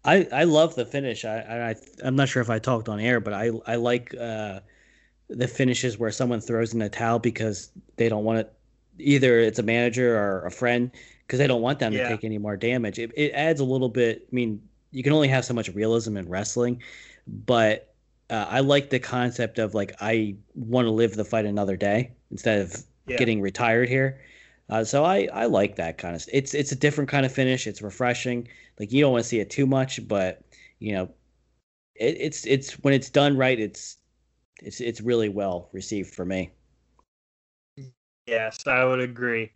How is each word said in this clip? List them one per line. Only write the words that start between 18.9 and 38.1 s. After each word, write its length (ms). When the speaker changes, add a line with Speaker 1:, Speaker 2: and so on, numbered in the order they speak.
Speaker 1:
the 80
concept 580
of, 160
like, 260
I 360
wanna 380
live 240
the 100
fight 200
another 300
day 360
instead 320
of 220
Speaker 2:
Yeah. 100
Speaker 1:
getting 240
retired 480
here. 320
Uh, 140
so 200
I, 300
I 120
like 300
that 220
kind 180
of 60
s-, 100
it's, 220
it's 180
a 40
different 340
kind 160
of 60
finish. 360
It's 140
refreshing. 680
Like, 120
you 100
don't 100
wanna 120
see 160
it 100
too 180
much, 400
but, 340
you 140
know, 160
it, 240
it's, 260
it's, 280
when 100
it's 160
done 280
right, 220
it's, 380
it's, 200
it's 200
really 280
well 440
received 400
for 120
me. 260